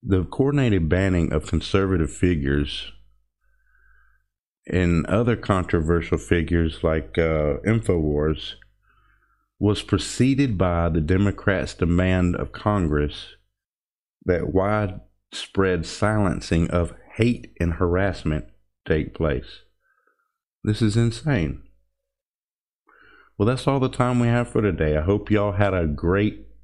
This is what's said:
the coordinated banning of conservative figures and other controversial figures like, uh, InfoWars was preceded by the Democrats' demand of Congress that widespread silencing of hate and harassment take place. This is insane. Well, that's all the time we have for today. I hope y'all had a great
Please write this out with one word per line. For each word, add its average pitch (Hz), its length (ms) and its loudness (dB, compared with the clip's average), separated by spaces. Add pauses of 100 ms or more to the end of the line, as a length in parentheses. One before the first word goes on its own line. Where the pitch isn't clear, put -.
the 95 220 2
coordinated 127 640 2
banning 90 440 2
of 76 140 -2
conservative 92 640 0
figures 73 800 0 (1800)
and 87 380 2
other 117 300 2
controversial 85 800 0
figures 85 680 0
like, 80 340 -2
uh, 78 480 0
InfoWars 80 920 0 (1040)
was 101 220 0
preceded 123 760 0
by 85 320 2
the 80 120 0
Democrats' 92 720 0
demand 90 600 2
of - 160 -6
Congress 76 840 -2 (920)
that 85 280 0
widespread 92 1300 -2
silencing 101 840 0
of 85 240 -2 (220)
hate 117 440 -2
and 85 140 0
harassment 87 720 -2 (400)
take 78 300 -2
place. 73 460 -4 (1000)
This 107 180 -2
is 107 160 2
insane. 113 680 -2 (1700)
Well, 101 80 2
that's 127 220 0
all 139 120 2
the 131 80 0
time 123 320 0
we 120 100 2
have 120 200 2
for 117 140 0
today. 78 340 0
I 76 60 0
hope 101 260 0
y'all 104 220 2
had 98 200 2
a 90 140 0
great 90 640 0 (160)